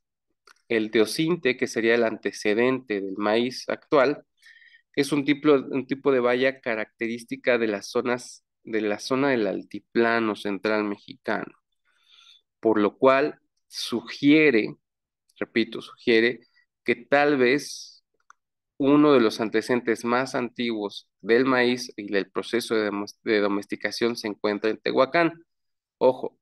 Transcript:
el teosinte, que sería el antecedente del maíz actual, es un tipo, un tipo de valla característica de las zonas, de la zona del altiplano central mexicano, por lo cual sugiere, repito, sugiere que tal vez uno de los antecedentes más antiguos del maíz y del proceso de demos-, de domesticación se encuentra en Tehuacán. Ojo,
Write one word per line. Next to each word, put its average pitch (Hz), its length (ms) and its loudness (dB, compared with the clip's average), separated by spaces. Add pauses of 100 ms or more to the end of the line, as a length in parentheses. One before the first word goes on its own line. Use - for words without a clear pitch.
(680)
el 110 220 0
teosinte, 131 680 0
que 123 120 -4
sería 113 260 0
el 120 100 2
antecedente 110 960 -2
del 95 160 -8
maíz 117 520 -2
actual, 139 560 0 (720)
es 143 160 -2
un 143 120 -2
tipo, 147 280 2
un 131 340 0
tipo 139 260 -2
de 127 80 2
valla 127 400 0
característica 117 1000 -4
de 113 80 0
las 101 220 -4
zonas, 123 560 -6 (180)
de 110 180 -6
la 104 180 -4
zona 135 320 -2
del 117 160 0
altiplano 110 920 -2
central 107 480 -4
mexicano, 104 680 -8 (1080)
por 110 180 2
lo 104 200 2
cual 135 420 2 (260)
sugiere, 143 1120 2 (600)
repito, 110 460 -4
sugiere 117 580 0 (440)
que 120 100 0
tal 143 440 2
vez - 680 -2 (720)
uno 147 360 4
de 131 80 6
los 107 200 0
antecedentes 113 640 -2
más 123 300 -2
antiguos 117 760 -6 (100)
del 117 240 4
maíz 123 520 0
y 101 160 -10
del 98 180 -2
proceso 117 460 -4
de 110 80 0
demos-, 101 400 -6
de 110 160 0
domesticación 104 760 -4
se 113 120 -8
encuentra 104 420 -4
en 104 80 -6
Tehuacán. 131 680 0 (540)
Ojo, - 440 0